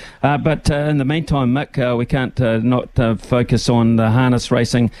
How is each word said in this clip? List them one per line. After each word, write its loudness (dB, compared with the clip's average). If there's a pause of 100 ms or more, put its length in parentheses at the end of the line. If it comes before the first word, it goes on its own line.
(240)
Uh, 0
but, -2
uh, 0
in 0
the 0
meantime, 0
Mick, -4
uh, 0
we -2
can't, -2
uh, 0
not, -2
uh, 2
focus -2
on 4
the 2
harness 2
racing 0 (100)